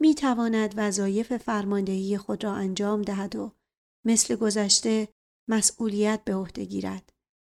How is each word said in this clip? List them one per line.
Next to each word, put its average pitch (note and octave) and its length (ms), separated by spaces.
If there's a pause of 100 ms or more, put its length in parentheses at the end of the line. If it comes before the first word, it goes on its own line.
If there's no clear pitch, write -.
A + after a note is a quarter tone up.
می‌تواند A#3 760
وظایف G#3 600
فرماندهی G3 800
خود G3+ 260
را G3+ 100
انجام G3+ 480
دهد G3 340
و G#3 160 (540)
مثل A3+ 300
گذشته G#3+ 720 (420)
مسئولیت G#3+ 760
به G3 100
عهده F#3+ 300
گیرد، F#3+ 480 (300)